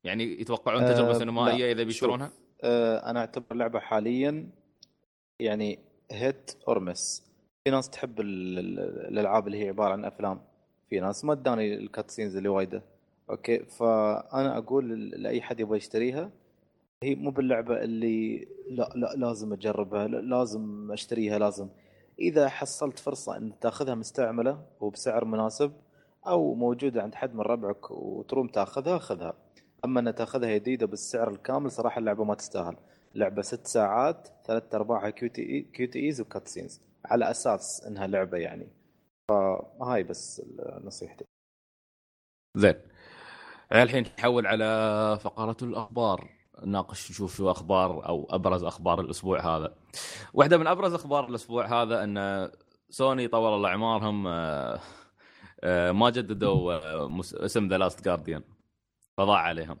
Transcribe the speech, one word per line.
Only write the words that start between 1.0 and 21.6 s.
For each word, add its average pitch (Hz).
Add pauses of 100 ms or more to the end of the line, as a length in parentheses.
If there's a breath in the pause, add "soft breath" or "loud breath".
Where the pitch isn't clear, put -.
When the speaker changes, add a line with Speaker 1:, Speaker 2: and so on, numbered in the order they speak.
Speaker 2:
آه، 120
Speaker 1:
سينمائية 117
Speaker 2:
لا. 120
Speaker 1:
إذا 113
بيشترونها؟ 123
Speaker 2:
شوف، - (260)
آه، 117
أنا 120
أعتبر 120
اللعبة 117
حاليًا، 131 (920)
يعني، 107 (200)
hit 127 (140)
or 113
miss. - (400)
في 135
ناس 131
تحب 117
ال-، 92
ال-، 90
الألعاب 104
اللي 104
هي 98
عبارة 98
عن 104
أفلام. 101 (480)
في 98
ناس 98
ما 151
تداني 113
الكاتسينز 104
اللي 98
وايدة. 95 (460)
أوكي، 113
فأنا 113
أقول 127
ل-، 107
لأي 113
حد 117
يبغى 107
يشتريها، 127 (720)
هي 135
مو 143
باللعبة 120
اللي 113 (220)
لا، 123
لا، 123
لازم 110
أجربها، 104
لا، 117
لازم 107
أشتريها، 104
لازم. 101 (500 soft breath)